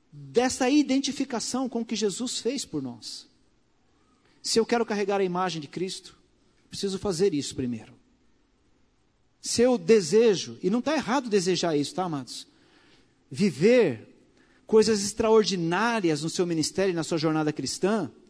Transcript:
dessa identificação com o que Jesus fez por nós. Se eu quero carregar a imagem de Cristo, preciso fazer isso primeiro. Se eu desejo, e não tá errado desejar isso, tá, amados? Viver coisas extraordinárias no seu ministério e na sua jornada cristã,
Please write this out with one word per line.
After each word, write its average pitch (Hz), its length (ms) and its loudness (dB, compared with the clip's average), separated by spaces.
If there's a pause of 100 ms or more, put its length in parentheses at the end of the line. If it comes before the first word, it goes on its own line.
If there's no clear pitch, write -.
(120)
dessa 233 580 0
identificação 262 1000 0
com 233 120 -4
o 226 40 -6
que 226 100 -6
Jesus 208 440 -4
fez 262 260 -4
por 151 160 -8
nós. 120 460 -12 (1120)
Se - 160 -4
eu 226 80 4
quero 233 200 0
carregar 202 340 -2
a 196 40 0
imagem 180 380 -2
de 139 60 -12
Cristo, - 500 -10 (500)
preciso 190 300 -6
fazer 185 380 0
isso 139 200 -6
primeiro. 123 380 -6 (1500)
Se - 220 -2
eu 247 160 4
desejo, 180 840 4
e 180 60 0
não 240 120 2
tá 302 140 -2
errado 247 340 -2
desejar 180 480 0
isso, 143 160 -2
tá, 185 120 -4
amados? 143 420 -8 (840)
Viver 160 840 2 (500)
coisas 214 380 4
extraordinárias 196 1200 2
no 160 60 -4
seu 180 160 0
ministério 175 460 0
e 170 40 -4
na 165 80 -2
sua 160 160 -2
jornada 156 340 0
cristã, 175 580 -2 (180)